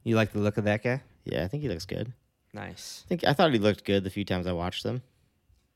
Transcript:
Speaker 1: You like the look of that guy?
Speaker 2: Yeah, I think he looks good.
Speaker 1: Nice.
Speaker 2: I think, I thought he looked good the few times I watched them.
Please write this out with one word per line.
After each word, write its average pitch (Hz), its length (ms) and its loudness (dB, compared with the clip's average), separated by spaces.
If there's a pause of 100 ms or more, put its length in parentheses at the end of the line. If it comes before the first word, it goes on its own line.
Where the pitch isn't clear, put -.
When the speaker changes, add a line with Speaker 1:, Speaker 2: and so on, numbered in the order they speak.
Speaker 1:
You 113 140 2
like 110 160 2
the 107 60 -2
look 104 180 2
of 107 80 0
that 104 180 2
guy? 127 200 0 (220)
Speaker 2:
Yeah, 71 200 -2
I 95 40 -4
think 147 140 -6
he 139 60 -4
looks 87 180 -4
good. 113 260 -6 (400)
Speaker 1:
Nice. 95 520 -14
Speaker 2:
I - 40 -20
think, 175 160 -2
I 143 100 6
thought 165 180 6
he 113 60 4
looked 101 260 4
good 98 180 2
the 95 80 -4
few 101 140 -4
times 90 220 -2
I 92 60 0
watched 87 300 -4
them. 120 200 -4 (720)